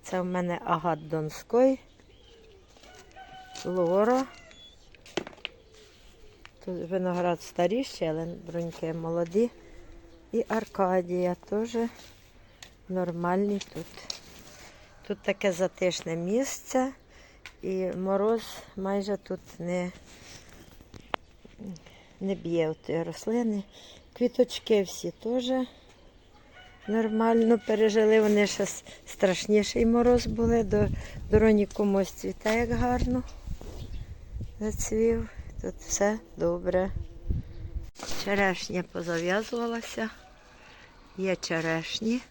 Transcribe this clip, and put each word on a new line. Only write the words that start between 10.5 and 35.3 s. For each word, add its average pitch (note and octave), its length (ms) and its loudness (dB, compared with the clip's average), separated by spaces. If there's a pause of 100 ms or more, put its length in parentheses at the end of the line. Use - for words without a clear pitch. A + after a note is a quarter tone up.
теж A#3 280 -2 (1120)
нормальні F#3 720 0 (140)
тут. D#3+ 120 -10 (1200)
Тут G3+ 120 -6
таке G3 340 0
затишне F3 640 0
місце. B3+ 760 0 (720)
І F#3 240 -2
мороз G3 560 0 (340)
майже G3 400 -2
тут F#3 240 -8 (180)
не, F3+ 340 -2 (2250)
не F#3+ 140 -2
б'є E3 360 0
у D#3 40 -4
ті E3 280 -4
рослини. G#3+ 600 -2 (500)
Квіточки A#3+ 680 2
всі F3 280 -6
теж B3 420 -4 (1400)
нормально A3+ 800 4
пережили. A3 540 6
Вони G#3 260 6
ще - 160 -2
с-, - 220 -6 (220)
страшніший G#3 800 2
мороз A#3+ 400 4
були. A3+ 360 2
До, G#3 260 2 (420)
до G#3+ 80 8
роні G#3+ 280 6
комусь G3 440 2
цвіте, F#3+ 440 -4
як A#3 160 0
гарно B3 520 2 (1400)
зацвів. A3 680 0 (340)